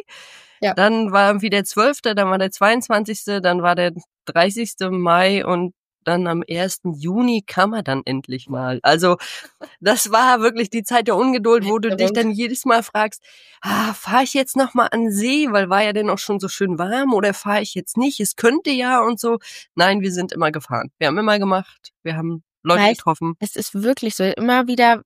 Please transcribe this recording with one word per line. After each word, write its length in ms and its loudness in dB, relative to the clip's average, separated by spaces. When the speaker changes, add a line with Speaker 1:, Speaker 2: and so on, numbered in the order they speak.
Speaker 1:
Ja. 160 0
Speaker 2:
Dann 360 2
war 160 6
irgendwie 220 0
der 140 0
zwölfte, 500 0
dann 160 2
war 80 0
der 120 -2
zweiundzwanzigste, 920 0
dann 220 2
war 120 2
der 180 0
dreißigste 640 -2
Mai 560 2
und 280 -2
dann 240 0
am 140 -2
ersten 520 -6
Juni 520 0
kam 260 0
er 100 -6
dann 220 -4
endlich 440 -8
mal. 340 -6
Also 340 4
das 320 0
war 280 4
wirklich 300 0
die 140 -4
Zeit 240 0
der 80 2
Ungeduld, 500 2
wo 120 0
du 140 -2
dich 200 0
Speaker 1:
Verrückt. 0 -
Speaker 2:
dann 180 0
jedes 340 -4
Mal 180 4
fragst, 400 -4
"Ah, 320 -4
fahr 280 0
ich 120 -4
jetzt 220 -2
noch 180 2
mal 140 4
an 160 -2
den 80 0
See, 380 0
weil 200 0
war 120 2
ja 100 0
dann 180 -2
auch 80 -2
schon 220 -4
so 80 -4
schön 300 -2
warm, 360 0
oder 200 2
fahr 280 -2
ich 120 -10
jetzt 220 -10
nicht? 240 0
Es 160 -4
könnte 340 2
ja 320 0
und 180 -2
so." 180 -2
Nein, 280 4
wir 100 -2
sind 200 -6
immer 200 -2
gefahren. 460 -6
Wir 100 0
haben 100 0
immer 200 2
gemacht, 540 -4
wir 120 -6
haben 280 -6
Leute 240 4
Speaker 1:
Weißt, 20 4
Speaker 2:
getroffen. 500 -2
Speaker 1:
es 180 -8
ist 260 -8
wirklich 340 -2
so. 80 -2
Immer 420 0
wieder 400 4